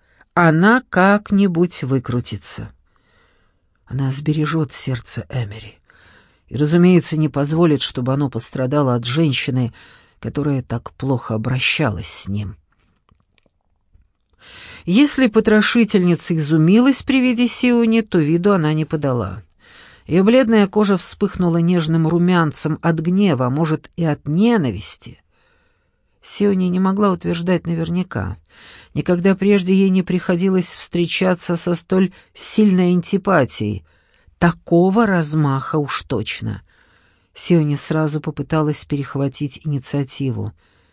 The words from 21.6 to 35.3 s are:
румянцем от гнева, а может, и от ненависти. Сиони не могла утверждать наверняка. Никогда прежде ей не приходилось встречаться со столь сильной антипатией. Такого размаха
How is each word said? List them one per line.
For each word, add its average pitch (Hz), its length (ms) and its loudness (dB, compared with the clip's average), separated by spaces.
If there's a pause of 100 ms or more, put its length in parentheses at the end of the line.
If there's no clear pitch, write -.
румянцем 165 760 0
от 165 180 0
гнева, 170 460 0
а 123 40 0
может, 151 460 -2
и 170 80 -4
от 147 240 -2
ненависти. 156 960 -2 (1000)
Сиони 190 460 0
не 180 100 0
могла 196 320 0
утверждать 170 560 -2
наверняка. 165 680 -4 (560)
Никогда 175 420 2
прежде 190 400 2
ей 196 140 4
не 185 140 2
приходилось 180 680 0
встречаться 175 840 -2
со 175 180 -2
столь 185 380 0 (200)
сильной 185 600 2
антипатией. 165 920 -2 (520)
Такого 180 680 2
размаха 156 720 0